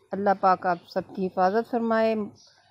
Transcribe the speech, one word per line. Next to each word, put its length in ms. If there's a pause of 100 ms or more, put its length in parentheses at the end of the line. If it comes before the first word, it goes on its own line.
(120)
अल्लाह 240
पाक 320
आप 120 (100)
सबकी 320
हिफाजत 440
फरमाए, 500 (560)